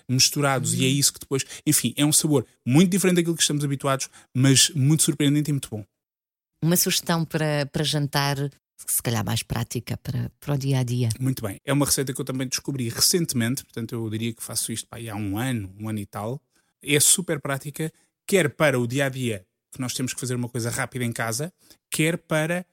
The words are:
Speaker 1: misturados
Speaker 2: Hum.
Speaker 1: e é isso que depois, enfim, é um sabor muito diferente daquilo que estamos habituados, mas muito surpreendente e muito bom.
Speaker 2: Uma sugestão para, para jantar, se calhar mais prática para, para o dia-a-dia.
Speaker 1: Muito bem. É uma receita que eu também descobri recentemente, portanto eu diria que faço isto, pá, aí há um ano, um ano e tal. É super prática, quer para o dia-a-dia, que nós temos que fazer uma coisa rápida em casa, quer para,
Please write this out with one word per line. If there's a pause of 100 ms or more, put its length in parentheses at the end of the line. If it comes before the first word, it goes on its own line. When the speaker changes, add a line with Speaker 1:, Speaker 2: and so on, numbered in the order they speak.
Speaker 1:
misturados
Speaker 2:
Hum.
Speaker 1:
e
é
isso
que
depois, (220)
enfim,
é
um
sabor (200)
muito
diferente
daquilo
que
estamos
habituados, (240)
mas
muito
surpreendente
e
muito
bom. (800)
Speaker 2:
Uma
sugestão
para,
para
jantar, (500)
se
calhar
mais
prática
para,
para
o
dia-a-dia. (100)
Speaker 1:
Muito
bem.
É
uma
receita
que
eu
também
descobri
recentemente,
portanto
eu
diria
que
faço
isto,
pá,
aí
há
um
ano,
um
ano
e
tal. (400)
É
super
prática, (360)
quer
para
o
dia-a-dia, (260)
que
nós
temos
que
fazer
uma
coisa
rápida
em
casa, (380)
quer
para,